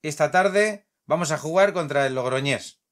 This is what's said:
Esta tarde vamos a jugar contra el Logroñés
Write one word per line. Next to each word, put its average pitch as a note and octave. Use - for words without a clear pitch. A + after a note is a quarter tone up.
Esta D3+
tarde G3+
vamos D#3+
a D#3
jugar F#3
contra C#3+
el C3
Logroñés B2+